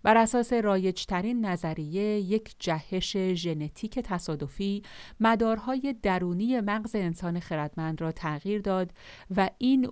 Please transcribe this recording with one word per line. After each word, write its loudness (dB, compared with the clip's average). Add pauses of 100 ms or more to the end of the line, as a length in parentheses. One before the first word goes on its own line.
بر 6
اساس 4
رایج‌ترین 0
نظریه، -2
یک -2
جهش -2
ژنتیک -2
تصادفی -4 (380)
مدارهای 2
درونی 0
مغز -2
انسان -2
خردمند -4
را -2
تغییر -4
داد 0 (440)
و 4
این 4